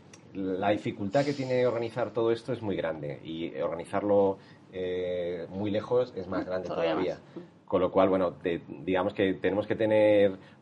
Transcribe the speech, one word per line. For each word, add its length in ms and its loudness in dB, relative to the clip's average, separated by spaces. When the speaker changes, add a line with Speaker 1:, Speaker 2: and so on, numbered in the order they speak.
Speaker 1:
la 360 -2
dificultad 560 0
que 80 0
tiene 320 0
organizar 460 -2
todo 200 2
esto 220 -2
es 80 -6
muy 140 -2
grande, 480 -4
y 360 -8
organizarlo, 760 0
eh, 800 -4
muy 220 -4
lejos 440 0
es 120 -8
más 180 -4
grande 220 -4
Speaker 2:
Todavía 240 0
Speaker 1:
todavía. 220 -2
Speaker 2:
más. 100 -14
Speaker 1:
Con 160 0
lo 100 0
cual, 180 4
bueno, 220 2
de-, 360 -2
digamos 460 -2
que 220 2
tenemos 300 0
que 100 -2
tener 640 6